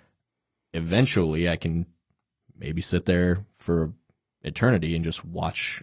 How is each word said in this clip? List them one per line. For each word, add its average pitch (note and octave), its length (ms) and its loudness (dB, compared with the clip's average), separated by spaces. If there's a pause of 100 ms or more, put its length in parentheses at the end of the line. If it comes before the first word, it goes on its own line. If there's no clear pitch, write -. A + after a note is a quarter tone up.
(760)
Eventually, E2+ 760 2
I E2 80 0
can E2+ 300 -2 (680)
maybe D#2+ 260 -6
sit - 240 -2
there F2+ 380 4 (120)
for E2 360 0 (500)
eternity F2 520 2
and E2 100 -2
just D#2+ 200 -6
watch - 580 -6